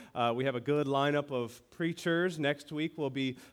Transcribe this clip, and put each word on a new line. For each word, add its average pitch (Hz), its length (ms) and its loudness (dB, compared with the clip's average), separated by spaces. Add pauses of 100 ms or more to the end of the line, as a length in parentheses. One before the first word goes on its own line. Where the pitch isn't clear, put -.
(140)
Uh, 117 220 2
we 131 100 0
have 131 100 0
a 120 40 -2
good 143 280 2
lineup 143 440 2
of 120 400 -6
preachers. 170 640 0
Next 143 340 0
week 156 260 -4
will 143 120 -2
be 131 280 -2 (160)